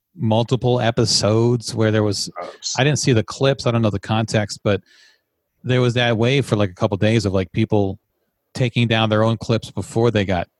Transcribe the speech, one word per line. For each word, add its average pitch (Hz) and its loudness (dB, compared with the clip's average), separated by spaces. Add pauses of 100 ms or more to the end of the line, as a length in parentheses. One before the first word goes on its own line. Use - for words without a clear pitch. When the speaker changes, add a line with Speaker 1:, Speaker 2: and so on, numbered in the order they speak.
(140)
Speaker 1:
multiple 120 0
episodes 117 0
where 110 2
there 107 2
was, 101 -4
Speaker 2:
Scrubs. - -12
Speaker 1:
I 135 4
didn't 147 0
see 143 2
the 113 2
clips. - -2
I 123 0
don't 117 0
know 107 2
the 98 -2
context, 110 -4
but 98 0 (840)
there 127 2
was 123 2
that 120 2
wave 123 2
for, - -2
like, 104 2
a 90 -18
couple 110 -2
days 107 2
of, 95 -2
like, 95 -2
people 104 -2 (560)
taking 120 0
down 110 2
their 107 2
own 113 0
clips - -2
before 117 -2
they 104 2
got 90 -2 (120)